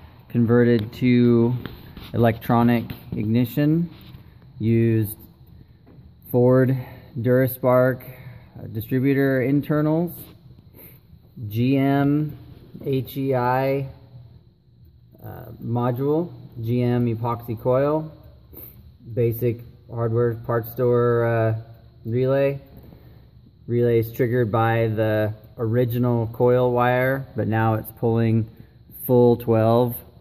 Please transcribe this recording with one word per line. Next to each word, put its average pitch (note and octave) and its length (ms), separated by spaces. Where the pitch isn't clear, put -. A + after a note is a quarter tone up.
converted A#2+ 680
to A#2+ 600
electronic A#2 680
ignition. B2+ 760
Used A2+ 580
Ford B2+ 440
Duraspark, B2+ 840
uh, - 680
distributor C3 680
internals, D3+ 680
G A#2+ 300
M C#3+ 600
H C3 320
E C3+ 180
I, C3 540
uh, - 220
module, B2+ 720
G A#2 220
M A#2+ 240
epoxy A#2 520
coil, D3 540
basic A#2 480
hardware A#2 420
parts A#2 360
store, A#2+ 540
uh, A2+ 280
relay. C3+ 520
Relay A#2+ 320
is A2+ 140
triggered B2 360
by A2+ 380
the G#2+ 460
original A#2+ 720
coil B2 440
wire, B2 640
but G#2+ 100
now A2 280
it's A2 260
pulling A2+ 500
full A#2+ 300
twelve A#2 580